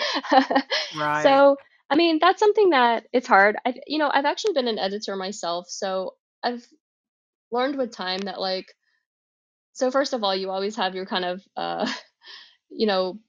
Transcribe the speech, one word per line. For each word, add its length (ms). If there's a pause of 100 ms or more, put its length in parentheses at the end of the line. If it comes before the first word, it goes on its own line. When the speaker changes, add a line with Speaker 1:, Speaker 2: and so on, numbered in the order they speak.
(320)
Speaker 1:
<laughs> 80 (540)
Speaker 2:
Right. 500
Speaker 1:
So, 140 (320)
I 60
mean, 260
that's 180
something 320
that 420
it's 140
hard. 280 (100)
I've, 120 (100)
you 120
know, 140
I've 120
actually 280
been 140
an 120
editor 360
myself, 540
so 460 (280)
I've 220 (840)
learned 260
with 140
time 300
that, 200
like, 260 (1080)
so 180
first 220
of 100
all, 120
you 160
always 260
have 180
your 100
kind 200
of, 160 (160)
uh, 300
<laughs> 80 (760)
you 180
know, 420